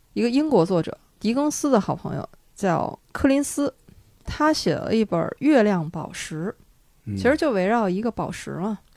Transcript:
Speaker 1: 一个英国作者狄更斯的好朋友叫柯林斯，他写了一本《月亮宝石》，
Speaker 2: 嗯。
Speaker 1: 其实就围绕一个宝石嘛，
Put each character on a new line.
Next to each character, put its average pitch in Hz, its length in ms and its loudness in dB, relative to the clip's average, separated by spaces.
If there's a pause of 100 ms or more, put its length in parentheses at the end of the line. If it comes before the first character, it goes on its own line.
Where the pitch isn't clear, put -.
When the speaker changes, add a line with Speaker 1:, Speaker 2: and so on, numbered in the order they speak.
(140)
Speaker 1:
一 208 80 -2
个 233 80 2
英 294 200 2
国 190 160 6
作 175 160 2
者 - 160 -8 (220)
狄 226 140 0
更 285 160 0
斯 294 220 -2
的 226 80 6
好 - 160 -2
朋 - 200 -8
友 - 120 -8 (280)
叫 - 420 -2 (160)
柯 - 140 2
林 277 140 4
斯， 285 320 -4 (520)
他 302 260 0
写 185 240 0
了 - 180 -4
一 220 120 2
本 175 120 -2 (220)
《月 269 240 4
亮 185 260 2
宝 160 220 -10
石》， 165 420 -8 (520)
Speaker 2:
嗯。 104 100 -6
Speaker 1:
其 98 80 -4
实 277 140 4
就 311 140 0
围 185 140 2
绕 220 220 2
一 185 140 -2
个 233 100 -2
宝 180 200 -6
石 - 240 -12
嘛， 196 240 -4 (180)